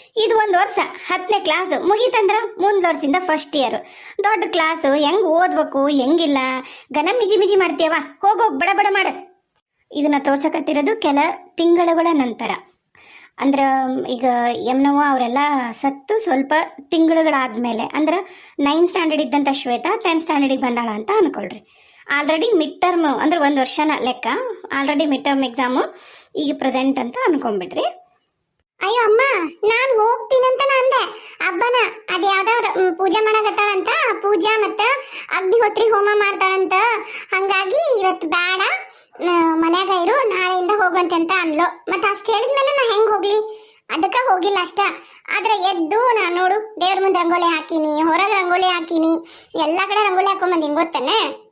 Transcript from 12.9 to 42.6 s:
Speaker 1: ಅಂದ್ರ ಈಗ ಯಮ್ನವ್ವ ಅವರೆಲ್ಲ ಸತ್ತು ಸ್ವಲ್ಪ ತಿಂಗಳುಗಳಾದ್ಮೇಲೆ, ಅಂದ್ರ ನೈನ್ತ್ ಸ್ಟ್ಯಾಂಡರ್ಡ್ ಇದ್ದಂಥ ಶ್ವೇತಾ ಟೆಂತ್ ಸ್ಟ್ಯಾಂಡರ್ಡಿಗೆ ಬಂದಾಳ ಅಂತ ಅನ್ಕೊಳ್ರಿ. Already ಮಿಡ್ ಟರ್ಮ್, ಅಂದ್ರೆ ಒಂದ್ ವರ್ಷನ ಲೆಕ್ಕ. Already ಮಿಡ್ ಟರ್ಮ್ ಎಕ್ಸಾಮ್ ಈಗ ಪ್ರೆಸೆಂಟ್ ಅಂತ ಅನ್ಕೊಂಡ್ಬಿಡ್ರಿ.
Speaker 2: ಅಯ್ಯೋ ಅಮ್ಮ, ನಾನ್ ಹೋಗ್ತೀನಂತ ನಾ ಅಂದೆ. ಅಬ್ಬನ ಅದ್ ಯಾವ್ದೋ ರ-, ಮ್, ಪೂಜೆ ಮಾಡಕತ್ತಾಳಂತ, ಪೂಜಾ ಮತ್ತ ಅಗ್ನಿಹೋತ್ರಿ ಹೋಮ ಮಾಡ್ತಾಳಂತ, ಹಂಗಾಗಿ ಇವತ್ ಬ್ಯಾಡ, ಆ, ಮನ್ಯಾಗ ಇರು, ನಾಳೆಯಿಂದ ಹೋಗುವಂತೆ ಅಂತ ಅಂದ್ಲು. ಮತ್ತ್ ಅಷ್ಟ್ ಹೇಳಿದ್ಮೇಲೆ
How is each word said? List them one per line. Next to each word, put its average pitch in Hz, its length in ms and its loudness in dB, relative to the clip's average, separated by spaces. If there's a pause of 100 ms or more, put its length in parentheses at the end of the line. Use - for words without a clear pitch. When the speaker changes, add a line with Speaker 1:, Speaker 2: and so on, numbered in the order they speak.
Speaker 1:
ಅಂದ್ರ 277 220 2 (480)
ಈಗ 247 160 -4 (240)
ಯಮ್ನವ್ವ 269 600 0
ಅವರೆಲ್ಲ 247 300 0 (420)
ಸತ್ತು 277 380 -2
ಸ್ವಲ್ಪ 277 340 0 (360)
ತಿಂಗಳುಗಳಾದ್ಮೇಲೆ, 277 920 0
ಅಂದ್ರ 311 320 -2 (440)
ನೈನ್ತ್ 311 300 2
ಸ್ಟ್ಯಾಂಡರ್ಡ್ 320 340 0
ಇದ್ದಂಥ 277 300 0
ಶ್ವೇತಾ 277 440 -2
ಟೆಂತ್ 330 260 0
ಸ್ಟ್ಯಾಂಡರ್ಡಿಗೆ 277 400 0
ಬಂದಾಳ 240 260 -2
ಅಂತ 220 280 -6
ಅನ್ಕೊಳ್ರಿ. 277 440 0 (600)
Already 320 380 2
ಮಿಡ್ 311 220 -4
ಟರ್ಮ್, 339 400 0
ಅಂದ್ರೆ 311 200 0
ಒಂದ್ 285 180 2
ವರ್ಷನ 302 340 0 (120)
ಲೆಕ್ಕ. 247 220 -6 (400)
Already 285 420 -2
ಮಿಡ್ 277 160 -2
ಟರ್ಮ್ 277 200 2
ಎಕ್ಸಾಮ್ 254 720 -4 (220)
ಈಗ 285 200 -2
ಪ್ರೆಸೆಂಟ್ 269 400 0
ಅಂತ 247 180 -6 (100)
ಅನ್ಕೊಂಡ್ಬಿಡ್ರಿ. 214 580 -4 (960)
Speaker 2:
ಅಯ್ಯೋ 453 220 0
ಅಮ್ಮ, 427 160 4 (440)
ನಾನ್ 466 360 2
ಹೋಗ್ತೀನಂತ 508 640 2
ನಾ 539 180 2
ಅಂದೆ. 508 480 -2 (200)
ಅಬ್ಬನ 415 260 0 (400)
ಅದ್ 349 100 -2
ಯಾವ್ದೋ 392 360 2
ರ-, - 180 -2
ಮ್, 370 200 0
ಪೂಜೆ 381 220 2
ಮಾಡಕತ್ತಾಳಂತ, 427 680 0 (340)
ಪೂಜಾ 403 360 0
ಮತ್ತ 415 220 0 (560)
ಅಗ್ನಿಹೋತ್ರಿ 427 520 2
ಹೋಮ 415 260 2
ಮಾಡ್ತಾಳಂತ, 392 580 0 (640)
ಹಂಗಾಗಿ 392 640 0
ಇವತ್ 370 240 0
ಬ್ಯಾಡ, 359 360 0 (680)
ಆ, 330 260 4
ಮನ್ಯಾಗ 339 340 2
ಇರು, 392 400 2
ನಾಳೆಯಿಂದ 370 420 0
ಹೋಗುವಂತೆ 359 440 2
ಅಂತ 330 260 0
ಅಂದ್ಲು. 330 520 -2
ಮತ್ತ್ 381 140 -2
ಅಷ್ಟ್ 403 240 -2
ಹೇಳಿದ್ಮೇಲೆ 539 460 0